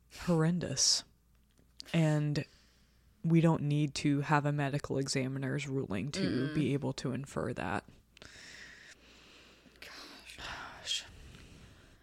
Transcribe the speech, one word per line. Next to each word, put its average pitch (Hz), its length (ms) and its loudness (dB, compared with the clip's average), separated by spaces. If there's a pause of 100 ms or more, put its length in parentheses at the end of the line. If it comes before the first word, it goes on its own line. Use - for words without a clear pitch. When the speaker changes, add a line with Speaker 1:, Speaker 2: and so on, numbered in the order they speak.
(260)
Speaker 1:
horrendous. 165 800 2 (880)
And 151 520 4 (800)
we 165 180 8
don't 165 220 6
need 147 320 2
to 143 260 2
have 147 240 4
a 147 80 2
medical 143 440 -2
examiner's 135 720 -2
ruling 135 440 -2
to 185 100 -4
Speaker 2:
Mm-mm. 139 340 0
Speaker 1:
be 139 180 2
able 135 200 -2
to - 180 -4
infer 131 420 -6
that. - 300 -4 (2000)
Speaker 2:
Gosh. - 1300 -10 (960)